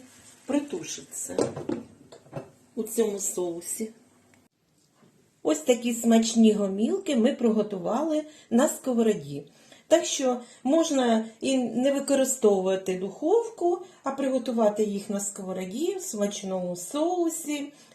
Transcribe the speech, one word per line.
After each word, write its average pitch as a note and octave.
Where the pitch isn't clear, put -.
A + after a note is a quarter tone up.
притушаться -
у A3
цьому G#3
соусі. F3+
Ось D4+
такі A#3
смачні A3+
гомілки A3
ми A#3
приготували A3
на C4
сковороді. F#3+
Так E4+
що B3
можна C4
і C4+
не B3
використовувати G3+
духовку, F4
а C4+
приготувати A#3
їх G3+
на G3+
сковороді, G3
в F#4
смачному F#3+
соусі D4